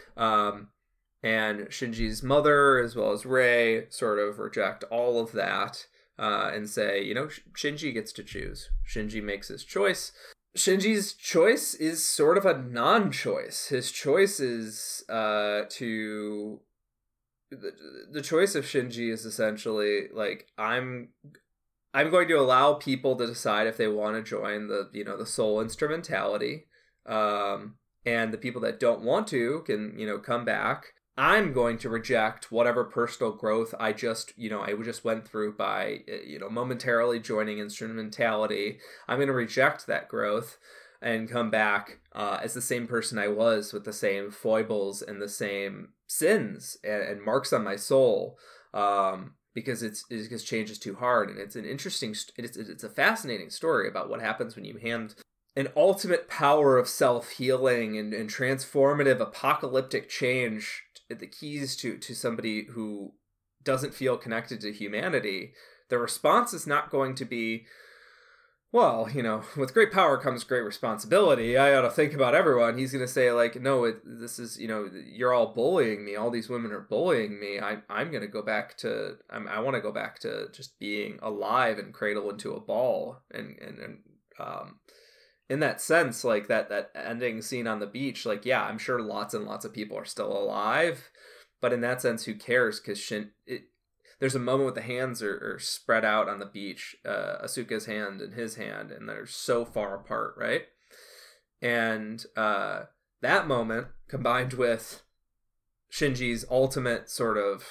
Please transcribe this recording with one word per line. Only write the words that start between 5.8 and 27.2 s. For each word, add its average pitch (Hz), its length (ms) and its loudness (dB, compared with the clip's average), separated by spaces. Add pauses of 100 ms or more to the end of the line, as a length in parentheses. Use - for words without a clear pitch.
uh, 101 360 0
and 107 120 -6
say, 104 360 0
you 101 100 -4
know, 131 160 -2
Sh-, - 120 -16 (140)
Shinji 147 380 -4
gets 110 220 -6
to 104 80 -12
choose. - 480 -10 (180)
Shinji 107 340 -4
makes 101 260 -6
his - 140 -12
choice. - 500 -2 (440)
Shinji's 202 560 2
choice - 640 4
is 160 280 -2
sort 160 360 4
of 190 80 4
a 165 100 6
non-choice. 131 1120 0
His 123 260 -2
choice 190 480 4
is, 113 720 -6
uh, 107 580 2
to, 107 920 -6 (880)
the, - 220 -10 (380)
the 147 120 -6
choice 170 320 4
of 143 100 0
Shinji 117 480 -2
is 110 140 -8
essentially, 107 800 0 (100)
like, 104 320 -4 (100)
"I'm, 120 540 -4 (800)
I'm 147 180 4
going 175 180 6
to 160 120 6
allow 135 320 8
people 131 440 0
to 120 100 0
decide 113 400 0
if 110 100 -2
they 110 120 2
wanna 107 340 0
join 104 460 -6
the, 101 260 -4
you 104 100 -8
know, 101 140 -8
the 110 80 -8
soul 107 340 0
instrumentality." 120 1040 -4 (400)
Um, 104 720 -2 (320)